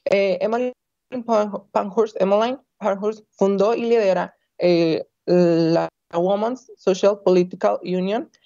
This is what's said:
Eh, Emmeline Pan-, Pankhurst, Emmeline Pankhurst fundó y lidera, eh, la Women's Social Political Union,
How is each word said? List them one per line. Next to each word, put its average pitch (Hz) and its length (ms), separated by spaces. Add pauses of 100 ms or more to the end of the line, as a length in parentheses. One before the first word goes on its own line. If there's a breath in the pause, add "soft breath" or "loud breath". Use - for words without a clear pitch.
Eh, 196 360
Emmeline 240 320 (520)
Pan-, 214 260 (200)
Pankhurst, 214 480
Emmeline 214 400 (180)
Pankhurst 208 520
fundó 196 460
y 233 100
lidera, 190 500 (220)
eh, 170 480 (200)
la 165 640 (260)
Women's 202 640
Social 196 460
Political 185 600
Union, 196 460 (160 soft breath)